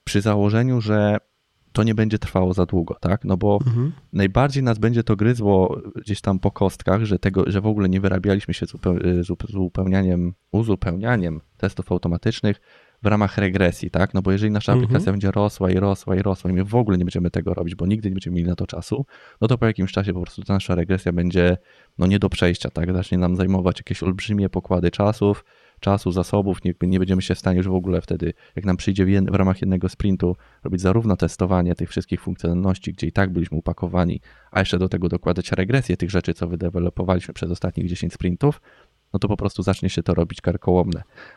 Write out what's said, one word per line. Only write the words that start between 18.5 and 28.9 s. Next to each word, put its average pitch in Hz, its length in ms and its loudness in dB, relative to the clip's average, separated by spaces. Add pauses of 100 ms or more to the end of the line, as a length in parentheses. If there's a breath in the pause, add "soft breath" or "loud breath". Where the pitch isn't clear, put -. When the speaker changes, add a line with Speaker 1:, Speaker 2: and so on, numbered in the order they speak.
Speaker 1:
to - 120 -6
czasu, 110 400 -6 (340 loud breath)
no 113 80 4
to 120 100 2
po 117 80 2
jakimś 95 260 0
czasie 98 200 0
po 90 100 -4
prostu 90 200 -10
ta 98 100 -2
nasza 98 220 0
regresja 90 380 0
będzie, 87 440 2 (420 soft breath)
no, 90 80 2
nie 98 120 4
do 95 100 2
przejścia, - 420 0
tak? 85 220 -2
Zacznie 90 260 0
nam 90 180 2
zajmować 92 420 0
jakieś - 240 -8
olbrzymie 95 460 0
pokłady 87 420 -2
czasów, 101 540 0 (360 soft breath)
czasu, 98 320 0
zasobów, 95 520 0
nie, 90 180 -2
nie 92 160 2
będziemy 92 240 0
się - 120 -2
w - 40 -4
stanie 92 180 0
już 92 120 0
w 92 60 0
ogóle 90 260 0
wtedy, 82 320 -4 (240 soft breath)
jak 95 80 -6
nam 92 120 2
przyjdzie 95 280 0